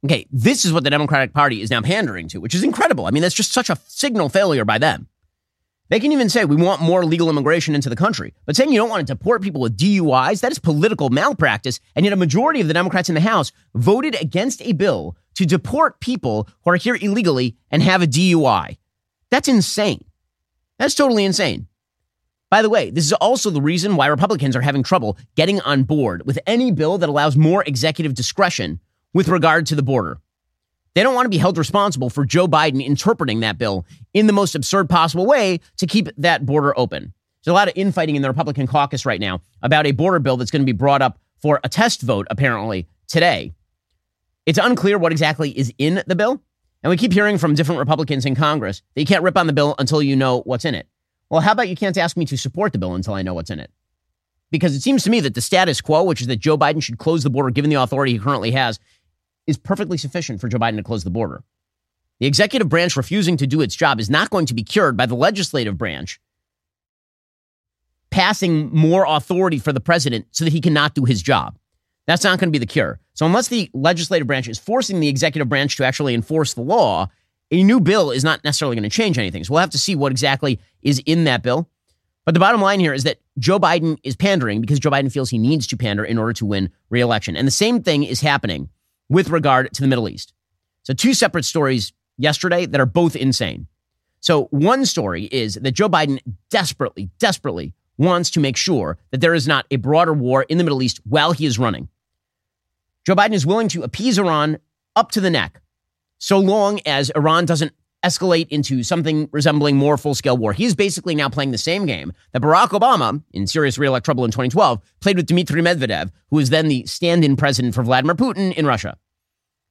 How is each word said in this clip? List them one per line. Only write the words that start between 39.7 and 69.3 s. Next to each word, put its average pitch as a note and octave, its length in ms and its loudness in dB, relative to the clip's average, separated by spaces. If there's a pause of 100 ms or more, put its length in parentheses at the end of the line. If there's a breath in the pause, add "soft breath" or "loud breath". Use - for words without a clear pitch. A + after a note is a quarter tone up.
a C#3+ 60 2
border E3 300 2
bill C3 160 0
that's B2 160 -4
gonna D3 100 2
be C3 80 2
brought C3+ 320 2
up B2+ 160 -2 (240)
for D3 220 2
a B2+ 40 -2
test A3+ 340 0
vote, G#2+ 280 -2
apparently, A2 560 -2 (220)
today. C3 440 0 (920)
It's D#3+ 160 2
unclear G#3 340 2
what E3+ 140 2
exactly D#3 480 -2
is B2+ 180 -2
in D#3+ 300 0
the F3+ 80 -2
bill, A3 260 -2 (440)
and D#3 60 0
we F3+ 60 2
keep G3 160 0
hearing G#3 240 2
from D3+ 200 2
different D#3 240 0
Republicans C#3+ 440 -2
in C3 120 -2
Congress C#3+ 440 0 (140)
that C3+ 60 -4
you D3+ 80 0
can't F3 160 2
rip F3+ 120 2
on F3 120 2
the D#3 40 0
bill D3 280 2
until C#3+ 200 0
you C#3 140 0
know C3 280 2
what's B2 220 -6
in C#3+ 120 -4
it. - 100 -10 (440)
Well, D#3+ 100 2
how F3+ 100 2
about A3 180 2
you F3+ 60 -4
can't F#3+ 240 -2
ask E3+ 180 -2
me E3+ 100 -2
to C3 120 -6
support E3+ 340 -4
the - 60 -4
bill F2+ 160 -4
until G2 200 -6
I G2 80 -4
know F#2 120 -6
what's E2 160 -10
in D#2 80 -8
it? A#1+ 140 -16 (800)
Because D#3 240 0
it C3+ 60 -6
seems C4+ 200 2
to G3 80 0
me A#3 80 4
that C#3+ 160 -2
the B2 60 -6
status F#3 400 2
quo, D#3 240 2
which E3 160 0
is B2 80 -6
that B2+ 80 -2
Joe D3+ 200 0
Biden D3+ 240 2
should A2+ 180 -8
close D#3+ 260 -2
the C#3+ 60 0
border C3 200 0
given D3 200 0
the C#3+ 120 2
authority C3 300 0
he A#2 80 -2
currently A2+ 320 -2
has, B2+ 260 -2 (680)
is D3 100 0
perfectly F#3 400 -4
sufficient C3+ 440 -8
for B2 80 -6
Joe A#2 100 -2
Biden A2+ 180 0
to G#2 60 -6
close G#2+ 200 -6
the F2+ 80 -6
border. F#2 320 -6 (800)
The B2 60 0
executive G3+ 420 2
branch E3+ 260 0
refusing E3+ 440 0
to C3+ 100 0
do D3+ 140 0
its A2+ 120 -2
job C#3 240 0
is A2 100 -4
not D#3 220 0
going F3+ 160 0
to B2 80 -4
be A2+ 80 -4
cured D3 340 0
by C3 100 0
the A#2+ 100 -4
legislative C#3 600 -2
branch E2 440 -8 (1900)
passing F3+ 640 0
more D#3+ 360 4
authority E3 500 0